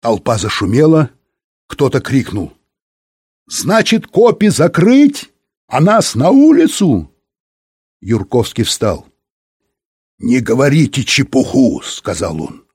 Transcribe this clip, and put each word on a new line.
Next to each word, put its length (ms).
Толпа 380
зашумела, 720
кто-то 320
крикнул: 520
"Значит, 600
копи 420
закрыть, 800
а 120
нас 340
на 160
улицу?" 840
Юрковский 640
встал. 420
"Не 220
говорите 640
чепуху", 760
сказал 600
он. 220